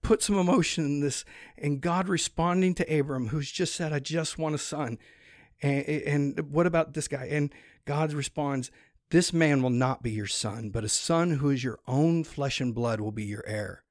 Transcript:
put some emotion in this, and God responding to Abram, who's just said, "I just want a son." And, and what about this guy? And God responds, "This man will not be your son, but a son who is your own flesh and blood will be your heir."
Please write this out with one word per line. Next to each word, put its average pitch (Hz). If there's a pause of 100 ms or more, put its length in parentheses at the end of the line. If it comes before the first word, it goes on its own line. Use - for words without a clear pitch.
put -
some 202
emotion 175
in 143
this, 143 (340)
and 143
God 175
responding 180
to 156
Abram, 135
who's 143
just -
said, 156
"I 147
just 156
want 156
a 143
son." 139 (640)
And, 139
and 143
what 170
about 165
this 156
guy? 135
And 147 (320)
God 151
responds, 143 (400)
"This 175
man 151
will 127
not 127
be 117
your 104
son, 110
but 110
a 104
son 165
who 143
is 131
your 120
own 160
flesh 139
and 123
blood 117
will 107
be 107
your 104
heir." 104